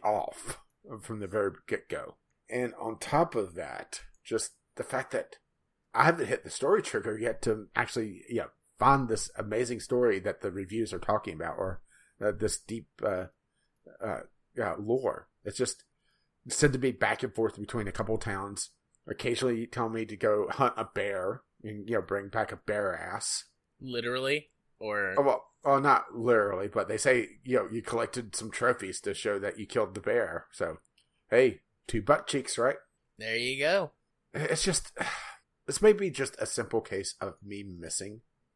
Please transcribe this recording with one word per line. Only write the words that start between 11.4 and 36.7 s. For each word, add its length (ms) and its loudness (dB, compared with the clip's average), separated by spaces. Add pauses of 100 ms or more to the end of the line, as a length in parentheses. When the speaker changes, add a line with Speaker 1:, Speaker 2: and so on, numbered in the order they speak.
Speaker 1:
or, 240 -4 (420)
uh, 140 2
this 220 -2
deep, 280 -10 (160)
uh, 220 0 (800)
uh, 160 -2 (420)
uh, 160 0
lore. 500 -2 (160)
It's 140 -8
just 260 -2 (640)
said 260 4
to 60 0
be 120 2
back 320 0
and 100 -2
forth 260 0
between 280 -4
a 40 -8
couple 260 -2
towns. 540 -6 (360)
Occasionally 600 0
tell 220 -2
me 160 -4
to 100 -10
go 340 4
hunt 280 2
a 80 -2
bear 560 -2 (220)
and, 240 -10
you 80 0
know, 60 2
bring 280 -4
back 220 -2
a 60 -10
bear 380 -2
ass. 500 -6 (340)
Speaker 2:
Literally? 680 -2 (300)
Or 380 0
Speaker 1:
Oh, 60 6
well, 220 4 (180)
oh, 160 6
not 360 4
literally, 520 4
but 200 0
they 100 -2
say, 320 4 (140)
you 140 2
know, 140 2
you 100 -4
collected 540 -4
some 160 -8
trophies 500 0
to 120 -2
show 260 0
that 180 -4
you 80 -8
killed 300 0
the 60 -8
bear. 500 0
So, 260 -4 (520)
hey, 320 6 (260)
two 140 -2
butt 260 2
cheeks, 300 -4
right? 180 4 (420)
Speaker 2:
There 200 -4
you 220 -2
go. 320 2 (420)
Speaker 1:
It's 300 0
just, 280 0 (380)
<sighs> 360 -20
this 160 -2
may 120 10
be 160 0
just 300 -4
a 60 -2
simple 360 -2